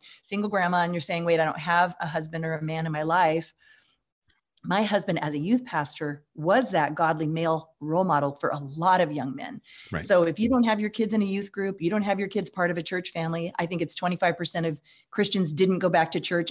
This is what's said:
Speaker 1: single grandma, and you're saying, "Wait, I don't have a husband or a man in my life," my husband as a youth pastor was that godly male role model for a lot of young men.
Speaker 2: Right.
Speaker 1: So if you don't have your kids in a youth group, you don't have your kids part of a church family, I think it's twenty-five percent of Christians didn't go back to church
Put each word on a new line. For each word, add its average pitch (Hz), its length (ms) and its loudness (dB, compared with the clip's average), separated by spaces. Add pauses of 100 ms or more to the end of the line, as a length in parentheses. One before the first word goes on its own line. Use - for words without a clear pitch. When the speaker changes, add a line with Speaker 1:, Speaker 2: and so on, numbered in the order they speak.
(220)
Speaker 1:
single 208 280 -4
grandma, 180 320 2
and 170 100 0
you're 175 80 -2
saying, 170 240 -4
"Wait, 170 160 4
I 160 40 4
don't 156 140 -2
have 175 420 2
a 170 60 -4
husband 160 380 -6
or 160 100 -4
a 156 80 -6
man 160 220 -4
in 160 80 -2
my 156 120 -2
life," 160 500 2 (1120)
my 190 160 2
husband 208 400 0
as 147 120 -2
a 151 40 -4
youth 220 280 0
pastor 147 580 -6 (100)
was 196 360 2
that 156 240 2
godly 160 320 2
male 160 540 -2
role 156 240 0
model 143 280 2
for - 160 -4
a 151 100 -2
lot 160 440 2
of 151 100 0
young 135 240 -4
men. - 240 -12 (320)
Speaker 2:
Right. 160 80 -2
Speaker 1:
So 180 220 4
if 165 180 0
you 233 80 2
don't 247 140 4
have 220 180 2
your 214 80 0
kids 214 240 -2
in 220 80 2
a 196 60 2
youth 196 260 -4
group, 196 300 -4
you 165 80 0
don't 208 120 0
have 196 160 0
your 196 100 -2
kids 196 200 -4
part 175 220 0
of 170 80 -4
a 165 40 -4
church 180 300 -6
family, 165 460 -4
I 170 80 -2
think 170 160 -4
it's 156 120 -6
twenty-five 180 440 0
percent 170 280 -4
of 156 140 -4 (300)
Christians 196 420 0
didn't 185 280 2
go 180 100 2
back 165 220 4
to 180 80 0
church 170 300 -2